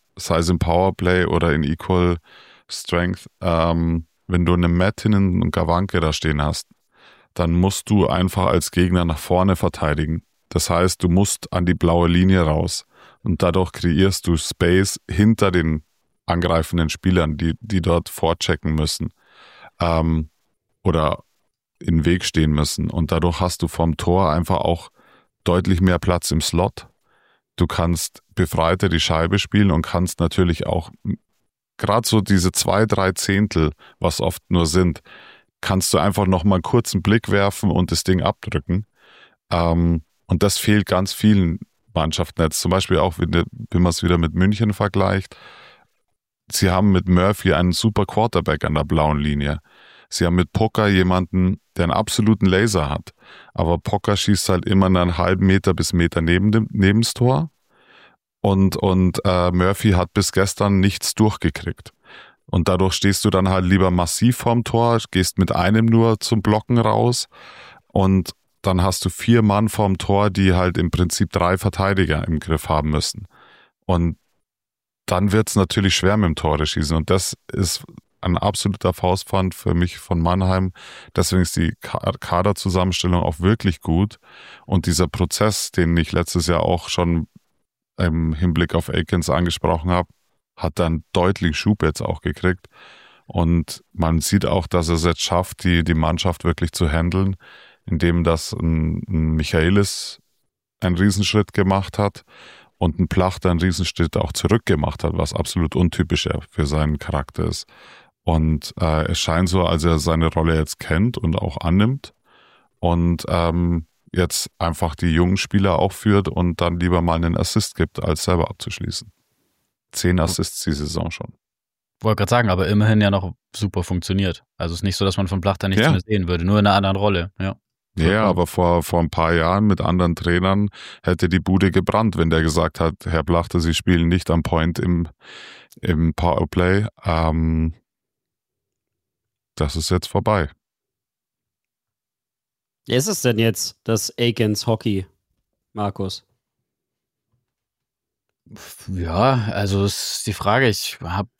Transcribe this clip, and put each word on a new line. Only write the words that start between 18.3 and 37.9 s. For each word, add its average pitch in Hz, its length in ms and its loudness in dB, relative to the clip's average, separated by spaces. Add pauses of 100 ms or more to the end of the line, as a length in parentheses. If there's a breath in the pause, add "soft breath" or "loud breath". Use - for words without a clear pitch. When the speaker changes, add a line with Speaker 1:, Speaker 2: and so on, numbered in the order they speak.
Speaker 1:
müssen. 78 380 -4 (680 loud breath)
Ähm, 80 500 0 (540)
oder 110 400 0 (560)
im 80 260 0
Weg 87 180 0
stehen 78 280 0
müssen. 76 360 -2
Und 80 220 -2
dadurch 82 300 0
hast 90 220 -2
du 82 60 -2
vorm 82 280 -2
Tor 90 340 2
einfach 85 280 0
auch - 320 -4 (520 soft breath)
deutlich 87 380 0
mehr 90 180 2
Platz 87 320 -2
im 78 100 0
Slot. - 480 -4 (680)
Du 90 100 2
kannst - 560 -4 (120)
befreiter 87 540 0
die 82 120 0
Scheibe 85 380 0
spielen 101 340 2
und 80 100 2
kannst - 380 -2
natürlich 87 460 0
auch - 240 -4 (140)
m-, - 140 -6 (600)
grad 110 280 0
so 110 140 4
diese 92 320 2
zwei, 107 340 0
drei 95 260 0
Zehntel, 95 600 0 (260 soft breath)
was 87 220 -2
oft - 280 -2
nur 85 180 2
sind, 87 340 2 (600 loud breath)
kannst - 320 -2
du - 60 4
einfach 95 280 2
noch 90 180 2
mal 98 120 4
einen 85 60 0
kurzen 110 400 0
Blick 107 280 2
werfen 101 400 0
und 90 200 0